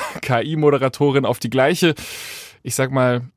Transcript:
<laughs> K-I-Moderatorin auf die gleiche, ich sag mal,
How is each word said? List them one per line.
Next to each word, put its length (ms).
<laughs> 120
K-I-Moderatorin 1040
auf 140
die 120
gleiche, 420
ich 100
sag 180
mal, 320